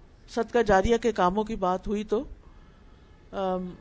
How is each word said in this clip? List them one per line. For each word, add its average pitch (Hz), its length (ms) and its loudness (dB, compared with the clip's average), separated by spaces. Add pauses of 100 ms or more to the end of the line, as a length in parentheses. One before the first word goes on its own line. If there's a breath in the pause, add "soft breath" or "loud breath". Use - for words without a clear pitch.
(300)
صدقہ 233 280 -2 (100)
جاریہ 208 300 4
کے 226 140 0
کاموں 196 320 0
کی 220 120 -6
بات 185 320 -2
ہوئی 214 160 -4
تو، 214 200 -2 (1080 soft breath)
ام، 185 500 -4